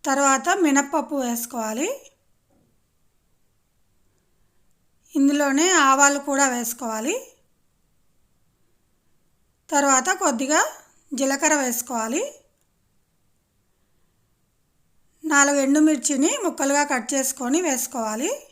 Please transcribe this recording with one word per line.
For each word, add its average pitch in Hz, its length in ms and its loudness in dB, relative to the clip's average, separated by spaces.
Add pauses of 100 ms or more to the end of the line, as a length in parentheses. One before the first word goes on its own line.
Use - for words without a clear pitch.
తర్వాత 269 420 2 (180)
మినప్పప్పు 277 600 0
వేసుకోవాలి, 233 640 -6 (3250)
ఇందులోనే 285 480 2 (220)
ఆవాలు 285 320 4 (100)
కూడా 277 240 2
వేసుకోవాలి, 233 640 -6 (2500)
తర్వాత 277 340 4 (160)
కొద్దిగా 285 380 2 (560)
జీలకర్ర 277 360 0 (100)
వేసుకోవాలి, 240 600 -4 (3000)
నాలుగు 285 420 4
ఎండుమిర్చిని 302 640 2 (140)
ముక్కలుగా 285 440 0
కట్ 254 220 -2
చేసుకొని 262 460 -2 (100)
వేసుకోవాలి. 240 640 -4 (200)